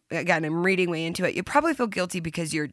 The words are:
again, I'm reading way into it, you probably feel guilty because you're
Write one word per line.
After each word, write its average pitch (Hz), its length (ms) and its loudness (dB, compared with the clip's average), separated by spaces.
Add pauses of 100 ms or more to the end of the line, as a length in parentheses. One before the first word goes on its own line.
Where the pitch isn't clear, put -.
(100)
again, 165 340 0
I'm 165 200 0
reading 185 260 4
way 165 140 -2
into 175 240 0
it, - 60 -2
you - 80 -2
probably 294 320 2
feel 247 120 0
guilty 180 340 -4
because 165 340 -4
you're 151 180 -2